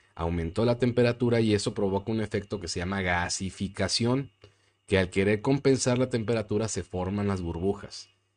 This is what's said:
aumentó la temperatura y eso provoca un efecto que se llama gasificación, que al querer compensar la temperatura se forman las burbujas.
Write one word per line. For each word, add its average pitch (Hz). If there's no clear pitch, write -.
aumentó 85
la 120
temperatura 120
y 110
eso 104
provoca 98
un 110
efecto 104
que 87
se 90
llama 95
gasificación, 95
que 95
al 90
querer 101
compensar 135
la 127
temperatura 110
se 95
forman 95
las 98
burbujas. 87